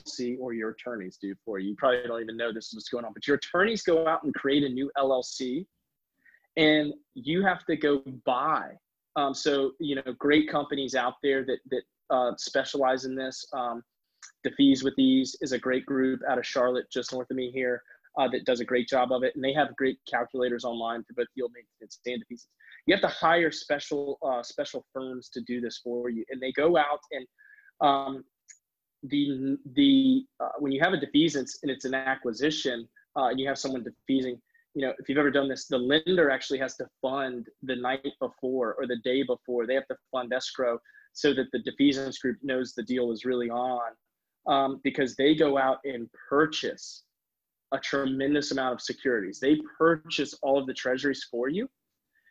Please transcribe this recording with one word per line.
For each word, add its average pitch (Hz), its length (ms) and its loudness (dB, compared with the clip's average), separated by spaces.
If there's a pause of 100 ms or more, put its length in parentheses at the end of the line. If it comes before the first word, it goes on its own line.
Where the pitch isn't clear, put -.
C, 123 340 -6
or 123 140 -6
your 110 160 -4
attorneys 113 500 -10
do 98 140 -6 (100)
for 104 140 -6
you. 95 100 -4
You 104 80 -4
probably 123 300 2
don't 117 160 -4
even 113 140 -10
know 117 140 -4
this 110 180 -10
is - 60 -16
what's 110 140 -14
going 120 160 -6
on, 110 80 -10
but - 140 -14
your 143 100 4
attorneys 202 460 0
go 165 260 4
out 160 140 2
and 135 120 -2
create 143 300 2
a 139 40 0
new 131 280 -4
L 135 160 2
L 127 100 2
C. 135 440 -6 (880)
And 151 380 4 (180)
you 147 320 -2
have 180 220 0
to 165 100 0
go 143 260 2 (220)
buy. 131 460 -2 (460)
Um, 139 180 0
so, 135 440 0
you 143 180 -2
know, 131 220 -6
great 151 300 4
companies 139 460 -2
out 127 280 0
there 135 220 2
that, 123 140 -2 (120)
that, 127 120 -2 (260)
uh, 123 300 2
specialize 131 680 0
in 131 100 -6
this. 131 380 -8
Um, 120 300 -6 (640)
Defease 135 360 6
with 135 160 -2
Ease 131 440 4
is 139 100 -2
a 127 60 2
great 127 260 0
group 131 440 0
out 127 100 2
of 120 80 -4
Charlotte, 127 440 0
just 123 220 -4
north 127 180 -6
of 131 60 -4
me 127 140 -4
here, 123 320 -2 (360)
uh, 135 100 4
that 123 180 -4
does 123 140 2
a 120 40 -4
great 123 240 0
job 127 240 2
of 127 100 0
it. 123 120 2
And 135 100 -6
they 135 80 0
have 139 240 0
great 131 220 0 (100)
calculators 123 560 -2
online 117 400 -4
for 120 100 -20
both 120 200 -2
yield 120 200 -4
maintenance - 520 -20
and 123 160 -4
defeasance. - 240 -16 (400)
You 170 80 8
have 185 80 2
to 180 60 4
hire 165 420 2
special, 143 720 -4
uh, 127 200 -2
special - 500 -8
firms 131 380 -10
to 127 120 -10
do 123 180 -4
this 117 240 -8
for 120 240 -4
you. 113 220 -4
And 131 100 -8
they 131 120 -4
go 160 240 4
out 147 240 0 (120)
and, 131 140 -10 (540)
um, 139 440 2 (800)
the, 139 560 0 (160)
the, 135 500 6 (160)
uh, 135 180 -4
when 143 140 0
you 135 100 0
have 185 100 4
a 185 60 2
defeasance 143 640 2
and 147 80 -2
it's 131 140 -6
an 131 100 -2
acquisition, 131 920 -2 (280)
uh, 135 100 2
and 131 140 0
you 135 60 -2
have 135 120 -2
someone 131 260 -4
defeasing, 127 540 -2 (360)
you 139 120 -2
know, 127 120 0
if - 100 -16
you've 139 100 0
ever 143 120 4
done 139 180 2
this, 131 180 -6
the 135 120 0
lender 156 520 4
actually 131 280 -2
has 131 180 -4
to 127 100 -10 (160)
fund 131 440 -4 (160)
the 127 140 -4
night 131 440 -4
before 127 580 -2
or 135 80 -2
the 120 180 -2
day 131 180 2
before. 123 440 -2
They 123 80 0
have 135 140 0
to 131 80 -8 (140)
fund 123 220 -4
escrow 123 460 -2 (340)
so 147 220 2
that 127 180 0
the 120 100 -2
defeasance 135 580 2
group 127 220 -2
knows 127 300 -2
the 120 100 -6
deal 123 300 0
is 110 120 -8
really 123 260 -2
on, 120 420 -4 (560)
um, 135 340 2
because 131 320 -2
they 147 200 6
go 151 240 4
out 131 260 2
and 123 240 -6 (200)
purchase 143 760 -2 (680)
a 135 60 0
tremendous 139 720 0
amount 131 240 -2
of 117 60 -10
securities. 113 580 -2
They 151 220 4 (180)
purchase 160 640 2
all 135 160 4
of 131 80 -2
the 127 80 -4
treasuries 131 560 -2
for 120 180 -2
you, 196 200 -2 (640)